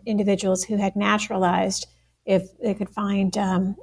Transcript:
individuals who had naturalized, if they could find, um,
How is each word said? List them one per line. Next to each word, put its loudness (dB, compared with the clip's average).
individuals 0
who -2
had 0
naturalized, 0
if 0
they -2
could -6
find, 0
um, 0